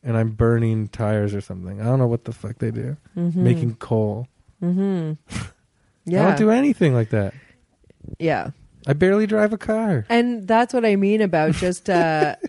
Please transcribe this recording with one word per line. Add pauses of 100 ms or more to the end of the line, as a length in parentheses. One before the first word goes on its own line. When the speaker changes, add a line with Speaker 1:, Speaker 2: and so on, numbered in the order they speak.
Speaker 1:
and
I'm
burning
tires
or
something.
I
don't
know
what
the
fuck
they
do. (200)
Speaker 2:
Mm-hmm.
Speaker 1:
Making
coal. (340)
Speaker 2:
Mm-hmm.
Speaker 1:
<laughs> (600)
Speaker 2:
Yeah.
Speaker 1:
I
don't
do
anything
like
that. (840)
Speaker 2:
Yeah. (360)
Speaker 1:
I
barely
drive
a
car.
Speaker 2:
And
that's
what
I
mean
about
just
a (120)